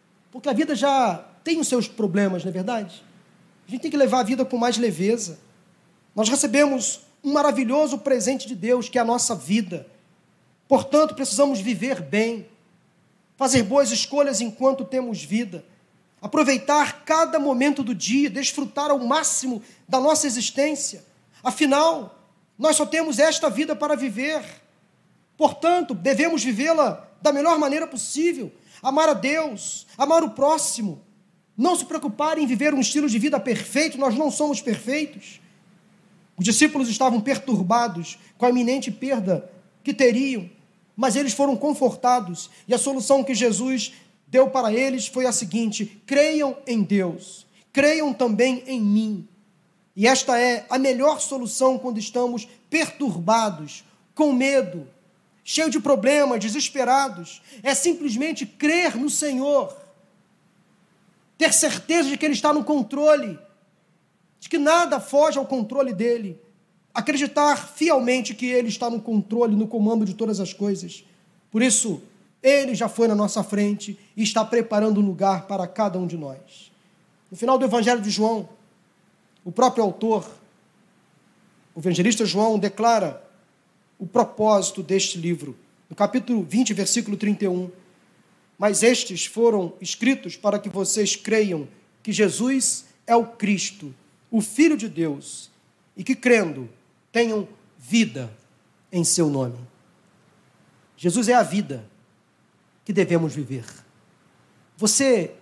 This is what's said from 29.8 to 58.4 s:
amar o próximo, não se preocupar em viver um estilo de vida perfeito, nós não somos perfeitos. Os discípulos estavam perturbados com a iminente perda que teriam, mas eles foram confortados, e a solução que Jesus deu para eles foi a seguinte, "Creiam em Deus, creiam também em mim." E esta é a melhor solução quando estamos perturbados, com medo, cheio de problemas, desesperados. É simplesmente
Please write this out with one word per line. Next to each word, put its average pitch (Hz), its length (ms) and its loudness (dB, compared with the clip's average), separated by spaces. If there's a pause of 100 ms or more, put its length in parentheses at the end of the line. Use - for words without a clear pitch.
amar 320 260 4
o 254 80 -2
próximo, 254 720 -2 (540)
não 330 180 2
se - 120 -6
preocupar 302 520 -4
em 294 80 0
viver 277 280 0
um 262 60 0
estilo 285 280 0
de 226 100 0
vida 269 220 0
perfeito, 285 560 -2
nós 254 180 0
não 294 160 0
somos 294 300 -2
perfeitos. - 800 -6 (960)
Os 180 80 -2
discípulos 269 460 2
estavam 240 300 2
perturbados 214 960 -2 (180)
com - 80 -4
a 247 60 6
iminente 247 420 0
perda 214 580 -2 (320)
que 269 120 -4
teriam, 240 540 2 (480)
mas 233 180 0
eles 277 180 0
foram 277 240 2
confortados, 247 960 0 (160)
e 233 80 2
a 240 40 2
solução 269 440 0
que 262 120 -2
Jesus 233 580 0 (340)
deu 262 240 4
para 240 220 0
eles 254 340 -2
foi 254 200 -2
a 233 60 0
seguinte, 214 720 -4
"Creiam 294 500 2 (100)
em 233 160 0
Deus, 180 640 -4 (260)
creiam 294 400 2
também 247 540 0
em 262 140 -6
mim." 208 480 0 (640)
E 196 120 0
esta 262 320 2
é 240 320 2
a 262 80 0
melhor 269 420 2
solução 262 560 -2
quando 247 220 -6
estamos 240 500 -4 (220)
perturbados, 208 1120 -2 (300)
com 302 180 2
medo, 247 540 0 (560)
cheio 311 280 -2
de 294 100 -2
problemas, 262 600 2
desesperados. 233 1040 -2 (220)
É 269 100 0
simplesmente 294 720 -2